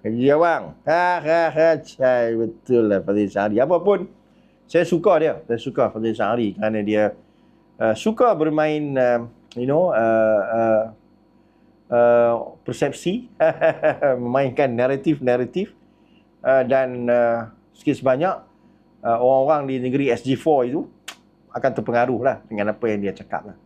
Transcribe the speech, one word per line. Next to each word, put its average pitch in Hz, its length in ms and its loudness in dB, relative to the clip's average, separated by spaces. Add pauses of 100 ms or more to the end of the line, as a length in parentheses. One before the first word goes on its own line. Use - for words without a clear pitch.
Bagi 120 240 0
awang. 147 560 2
Ha, 175 320 2
ha, 160 320 0
ha, 156 180 2 (140)
cai. 120 560 0
Betul 113 480 0
lah 98 160 2
Fazil 101 320 -2
Sahari. 101 240 0
Apapun, 175 480 2 (640)
saya 170 160 2
suka 170 320 2
dia. 151 320 0
Saya 117 80 -2
suka 120 320 -2
Fazil 113 240 -4
Sahari 107 400 -2
kerana 107 320 -4
dia, 107 320 0 (580)
eh, 110 240 0
suka 226 380 0
bermain, 151 580 -2
eh, 123 240 2 (400)
you 127 80 -4
know, 165 240 2
eh, 110 500 2 (140)
eh, 113 280 2 (1080)
eh, 120 420 4 (300)
persepsi, 151 640 -6 (420)
<laughs> 139 540 0
memainkan 131 480 0
naratif-naratif, 131 1040 -2 (720)
eh, 131 160 4
dan, 123 480 -2
eh, 117 400 0 (240)
sikit - 240 -4
sebanyak, 139 360 0 (680)
eh, 117 160 0
orang-orang 135 480 2
di 131 160 -4
negeri 127 320 0
S 113 80 -12
G 131 160 -2
four 143 240 2
itu 135 240 -4 (640)
akan 123 220 -2 (100)
terpengaruh 120 400 0
lah 117 240 -2
dengan 104 320 -4
apa - 80 -6
yang 104 160 -2
dia 98 80 -4
cakap 101 420 -10
lah. - 140 -20